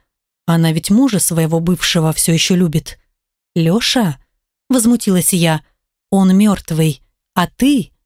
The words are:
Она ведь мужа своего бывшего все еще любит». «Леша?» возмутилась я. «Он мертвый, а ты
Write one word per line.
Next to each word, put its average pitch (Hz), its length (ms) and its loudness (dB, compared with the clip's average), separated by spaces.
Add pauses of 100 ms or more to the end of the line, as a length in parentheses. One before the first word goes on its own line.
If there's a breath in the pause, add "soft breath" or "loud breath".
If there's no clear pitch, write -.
(460)
Она 165 260 2
ведь 165 180 -4
мужа 220 280 2
своего 165 420 -2
бывшего 165 520 0
все - 200 -2
еще 165 220 0
любит». 170 440 -2 (560)
«Леша?» 175 640 0 (500)
возмутилась 226 640 0
я. 165 300 0 (480)
«Он 190 260 2
мертвый, 165 680 0 (320)
а 175 120 0
ты 262 460 -2 (140)